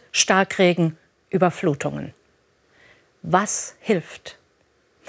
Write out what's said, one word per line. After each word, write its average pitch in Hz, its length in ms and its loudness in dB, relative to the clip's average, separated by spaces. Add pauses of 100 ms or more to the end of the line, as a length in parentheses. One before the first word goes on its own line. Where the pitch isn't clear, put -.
(120)
Starkregen, 180 840 2 (320)
Überflutungen. 147 840 -2 (1080)
Was 180 600 -2
hilft? - 580 -6 (720)